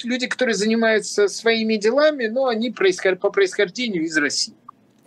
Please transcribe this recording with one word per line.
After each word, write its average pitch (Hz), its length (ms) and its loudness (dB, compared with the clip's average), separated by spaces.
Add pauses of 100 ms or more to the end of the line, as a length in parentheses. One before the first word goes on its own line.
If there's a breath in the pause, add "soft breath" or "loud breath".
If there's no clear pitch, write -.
люди, 247 240 -2
которые 226 280 0
занимаются 214 720 2
своими 220 500 0
делами, 262 500 2
но 254 200 -2
они 226 240 -2
происход-, 185 480 0
по 202 120 0
происхождению 196 760 0
из 160 120 -2
России. - 380 -2 (520)